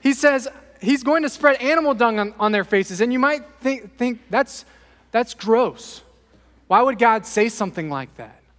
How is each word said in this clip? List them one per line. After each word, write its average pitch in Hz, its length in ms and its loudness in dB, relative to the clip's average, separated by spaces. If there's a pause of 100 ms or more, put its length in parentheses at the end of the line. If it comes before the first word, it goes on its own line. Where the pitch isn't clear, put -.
He 277 120 2
says 269 340 2 (340)
he's 262 200 0
going 302 220 0
to 285 60 -2
spread 285 320 2
animal 294 340 2
dung 220 240 2
on, 208 200 -4
on 214 120 2
their 202 140 0
faces. 190 360 -2
And 240 100 0
you 254 60 -2
might 285 240 0 (200)
think, 254 360 -6
think, 247 320 -4
"That's, 262 360 -2 (460)
that's 233 220 -2
gross. 214 680 -2 (680)
Why 202 160 4
would 254 160 0
God 220 260 2
say 214 240 0
something 175 400 -6
like 135 280 -10
that?" 110 240 -20 (180)